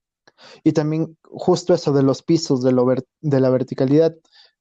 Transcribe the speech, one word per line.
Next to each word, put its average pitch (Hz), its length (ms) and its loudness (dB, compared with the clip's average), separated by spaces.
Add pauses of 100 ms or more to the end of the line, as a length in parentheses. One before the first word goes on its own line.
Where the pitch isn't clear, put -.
(640)
Y 156 100 2
también 160 500 -4
justo - 500 -2
eso 160 200 0
de 139 100 2
los 131 180 0
pisos, 156 420 -2
de 127 100 2
lo 123 120 2
ver-, 127 200 -2 (160)
de 139 180 0
la 127 100 2
verticalidad. 139 640 0 (480)